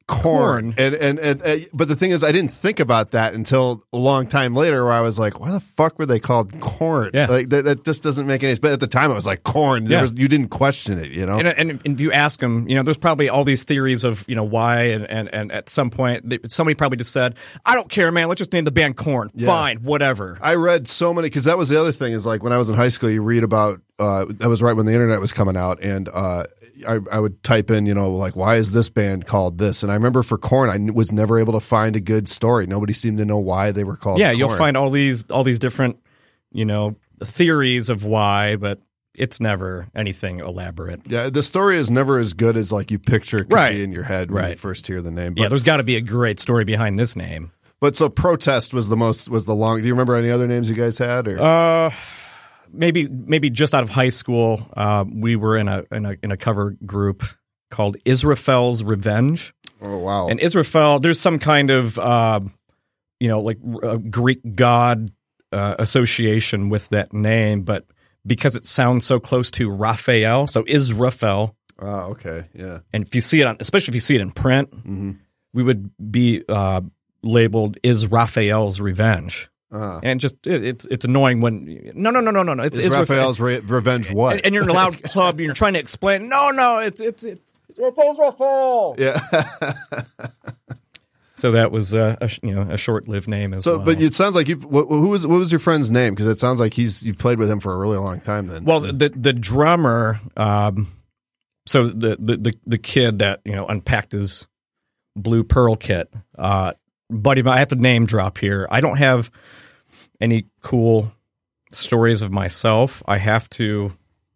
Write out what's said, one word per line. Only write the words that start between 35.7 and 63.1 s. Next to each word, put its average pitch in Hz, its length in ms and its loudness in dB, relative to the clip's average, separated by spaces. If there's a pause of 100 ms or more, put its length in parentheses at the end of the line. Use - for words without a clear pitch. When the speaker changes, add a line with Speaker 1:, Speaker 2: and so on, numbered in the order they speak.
Speaker 2:
you 110 140 -2
know, 104 300 -2 (280)
theories 127 680 2
of 101 140 -4
why, 104 500 2
but 101 260 -6 (320)
it's - 260 -6
never 95 560 -4
anything 95 440 -6
elaborate. 87 640 -10
Speaker 1:
Yeah, 117 240 -6
the 139 140 0
story 190 340 0
is 120 140 -2
never 131 260 2
as 107 160 -2
good 113 240 2
as, 104 140 -4
like, 101 180 -4
you 104 100 -2
picture - 380 0
it 98 60 0
could - 100 0
Speaker 2:
Right. 143 200 4
Speaker 1:
be 101 100 -4
in 95 100 -6
your 87 100 -8
head 92 280 -4
when 98 120 -2
you 92 60 -4
Speaker 2:
Right. 85 100 -10
Speaker 1:
first - 280 -10
hear 90 140 -6
the 85 100 -10
name. 87 260 -6
Speaker 2:
Yeah, 107 80 0
Speaker 1:
But 101 40 -2
Speaker 2:
there's 131 140 0
gotta 151 200 2
be 120 120 0
a 113 60 -2
great 117 380 -2
story 117 260 0
behind 104 320 -2
this 117 180 -2
name. 85 360 -12 (280)
Speaker 1:
But 143 160 2
so 156 140 2
Protest 147 640 0
was 113 160 -2
the 110 80 2
most, 113 320 0
was 113 160 -2
the 107 100 -2
long, 110 260 0
do 117 60 -2
you 123 60 0
remember 123 220 2
any 117 160 0
other 123 160 0
names 120 220 0
you 113 60 -2
guys 117 220 -2
had, 123 300 -2
or? 101 140 -4
Speaker 2:
Uh, 165 500 4 (800)
maybe, 160 400 2
maybe 143 380 0
just 131 260 2
out 127 80 4
of 110 60 -6
high 127 200 2
school, 113 680 0
uh, 104 360 0
we 113 240 -2
were 110 220 0
in 104 100 0
a, 95 240 -2
in 110 140 -6
a, 101 180 -6
in 104 80 -6
a 98 60 -4
cover 101 380 -2 (100)
group 98 380 -2 (460)
called 104 360 -4
Israfel's 123 800 2
Revenge. 110 680 0 (280)
Speaker 1:
Oh, 101 160 -8
wow. 95 300 -2
Speaker 2:
And 117 120 -2
Israfel, 156 640 2
there's 165 180 2
some 165 200 2
kind 143 320 4
of, 123 280 0
uh, 113 400 2 (800)